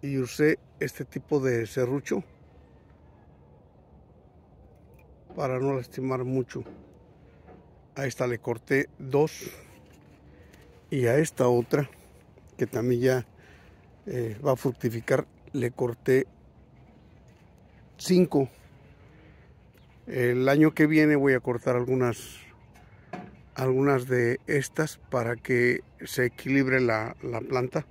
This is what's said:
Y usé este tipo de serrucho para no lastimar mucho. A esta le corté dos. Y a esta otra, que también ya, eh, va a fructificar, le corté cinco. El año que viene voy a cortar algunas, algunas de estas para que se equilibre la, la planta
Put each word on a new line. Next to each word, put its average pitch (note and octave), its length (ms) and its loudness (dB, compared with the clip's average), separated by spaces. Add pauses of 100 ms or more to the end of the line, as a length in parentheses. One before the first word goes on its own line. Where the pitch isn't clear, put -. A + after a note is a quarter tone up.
Y C#3 160 -4
usé D3+ 400 2 (220)
este - 240 -6
tipo - 360 -4
de A#2+ 260 0
serrucho C3 580 -2 (3000)
para C3 240 -2
no C#3 140 0
lastimar C3 500 -4
mucho. B2+ 400 -4 (1300)
A C#3 100 -4
esta B2+ 220 -4
le A#2 100 -4
corté C3+ 500 -2 (100)
dos. C#3 520 -2 (1400)
Y B2+ 160 0
a B2 120 4
esta C#3+ 300 2
otra, B2 420 0 (680)
que B2 100 -2
también A#2+ 340 -2
ya, B2+ 260 0 (800)
eh, A#2 380 -6
va C#3+ 80 2
a B2 40 2
fructificar, A#2+ 680 -2 (260)
le B2 180 -2
corté B2+ 560 0 (1700)
cinco. E3 520 2 (1600)
El B2 420 0
año D3+ 240 6
que D#3 140 4
viene D3+ 280 6
voy C#3 200 4
a B2 60 2
cortar B2 360 -2
algunas, B2+ 640 -2 (1160)
algunas C3 540 0
de B2 380 0
estas D3 520 -2 (120)
para A#2 260 -2
que B2 460 0 (220)
se - 200 -2
equilibre C3 560 0
la, A2+ 420 0
la A#2+ 180 -6
planta B2+ 500 -4